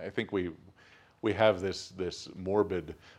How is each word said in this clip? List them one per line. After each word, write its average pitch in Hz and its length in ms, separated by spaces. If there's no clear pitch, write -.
I 95 60
think 107 220
we, 90 200
we 107 100
have 101 280
this, 95 280
this 90 460
morbid 92 600